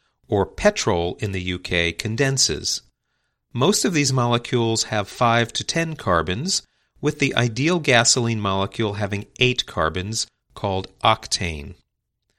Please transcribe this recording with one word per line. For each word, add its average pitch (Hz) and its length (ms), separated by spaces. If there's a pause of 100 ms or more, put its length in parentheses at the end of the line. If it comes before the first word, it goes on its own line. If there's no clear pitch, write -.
(280)
or 101 180
petrol 90 720
in 101 120
the 95 100
U 90 160
K, 85 340
condenses. 117 880 (720)
Most 151 320
of 226 80
these 143 200
molecules 120 720
have 104 240
five 117 440
to - 120
ten 165 300
carbons, 92 680 (380)
with 147 180
the 139 180
ideal 123 440
gasoline 117 600
molecule 98 540
having 101 320 (120)
eight 123 280
carbons, 92 600 (280)
called 95 340 (120)
octane. 85 760 (640)